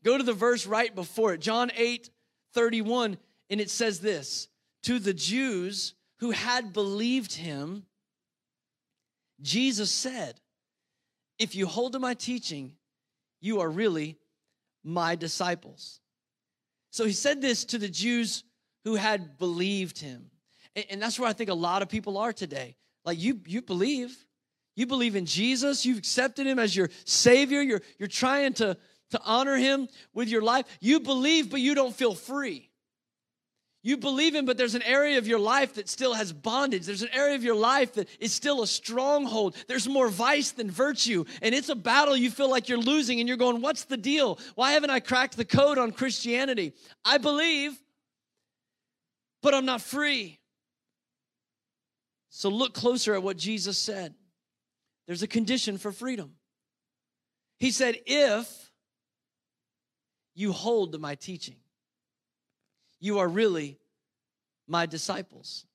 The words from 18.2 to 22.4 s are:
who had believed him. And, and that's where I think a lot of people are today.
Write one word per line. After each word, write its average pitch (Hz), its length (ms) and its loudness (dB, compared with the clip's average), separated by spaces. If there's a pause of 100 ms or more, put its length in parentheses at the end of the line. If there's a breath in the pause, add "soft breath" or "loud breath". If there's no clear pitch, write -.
who 220 100 -2
had 190 440 -2
believed 180 600 -2
him. 127 320 -16 (460 soft breath)
And, 208 140 -6
and 196 120 -6
that's 226 160 -2
where 247 100 0
I 220 40 0
think 208 180 -4
a 185 40 0
lot 175 280 0
of 190 60 -4
people 208 300 -4
are 226 140 -2
today. 139 440 -10 (280)